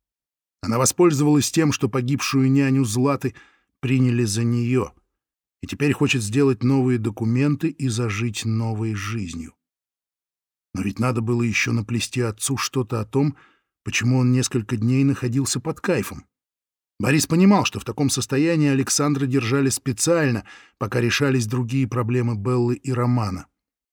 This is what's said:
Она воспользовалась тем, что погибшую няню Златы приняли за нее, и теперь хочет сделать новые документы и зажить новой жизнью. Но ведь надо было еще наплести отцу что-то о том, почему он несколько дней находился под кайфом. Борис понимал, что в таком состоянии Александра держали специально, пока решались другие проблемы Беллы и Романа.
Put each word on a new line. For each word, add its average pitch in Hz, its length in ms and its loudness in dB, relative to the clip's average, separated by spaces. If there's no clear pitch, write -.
Она 110 160 0
воспользовалась 147 720 4
тем, 160 200 2
что 131 180 -2
погибшую 131 600 0
няню 135 340 2
Златы 127 500 0
приняли 123 440 2
за 110 200 -2
нее, 120 480 0
и - 60 -12
теперь 143 260 -2
хочет 139 280 0
сделать 117 420 2
новые 127 360 2
документы 123 680 -2
и 139 200 -6
зажить 113 560 -4
новой 113 500 -2
жизнью. 95 580 -8
Но 95 80 -6
ведь 98 180 -4
надо 120 220 0
было 120 220 0
еще 117 300 -2
наплести 117 480 -4
отцу 117 360 -4
что-то 123 420 -4
о 107 60 -6
том, 139 320 0
почему 123 360 0
он 123 120 4
несколько 123 460 -2
дней 123 260 2
находился 135 560 0
под 160 220 -8
кайфом. 107 440 -4
Борис 131 280 2
понимал, 180 380 4
что - 140 -6
в - 40 -10
таком 135 260 -2
состоянии 147 600 0
Александра 139 560 0
держали 131 440 0
специально, 135 760 0
пока 117 240 -2
решались 123 460 2
другие 123 400 -2
проблемы 120 480 -2
Беллы 123 400 0
и 131 180 -6
Романа. 120 540 0